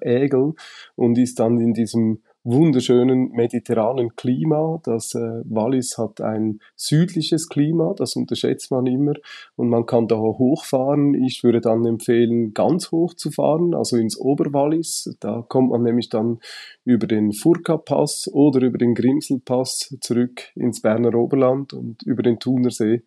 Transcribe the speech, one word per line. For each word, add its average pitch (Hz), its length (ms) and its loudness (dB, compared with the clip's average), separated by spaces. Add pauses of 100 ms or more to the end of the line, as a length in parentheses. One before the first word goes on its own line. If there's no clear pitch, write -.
Aigle 131 520 0 (420)
und 120 200 2
ist 123 220 0
dann 120 220 2
in 117 140 2
diesem 110 480 0 (240)
wunderschönen 127 840 4
mediterranen 117 840 -2
Klima. 156 680 0
Das, 113 300 -4
äh, 117 320 -6
Wallis 120 500 -2
hat 110 240 -6
ein 110 380 -2 (180)
südliches 160 720 0
Klima, 160 480 0
das - 200 -4
unterschätzt 123 540 -4
man 127 140 0
immer. 139 300 0 (420)
Und 120 140 0
man 117 160 2
kann 117 220 2
da 113 100 2
hochfahren. 139 960 0
Ich 127 280 -2
würde 117 200 4
dann 117 240 2
empfehlen, 117 680 2
ganz 160 380 0
hoch 170 240 0
zu - 160 -8
fahren, 156 440 0
also 117 220 -2
ins 113 240 -2
Oberwallis. 147 1000 -2
Da 110 280 -6
kommt 131 220 2
man 120 140 0
nämlich 117 260 0
dann 117 280 -2 (460)
über 113 220 2
den 107 260 2
Furka-Pass 156 960 0
oder 139 300 4
über 127 160 0
den 120 180 2
Grimsel-Pass 127 1080 -2
zurück 123 400 -2 (120)
ins 113 280 -4
Berner 113 320 2
Oberland 131 580 0
und 123 300 -12
über 127 200 -2
den 117 160 2
Thuner 123 320 0
See 113 360 -2